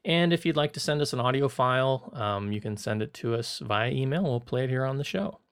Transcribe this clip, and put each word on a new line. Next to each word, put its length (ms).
And 260
if 140
you'd 100
like 180
to 60
send 220
us 100
an 80
audio 300
file, 640
um, 380
you 80
can 160
send 240
it 140
to 200
us 240
via 320
email. 320
We'll 160
play 240
it 60
here 160
on 120
the 60
show. 360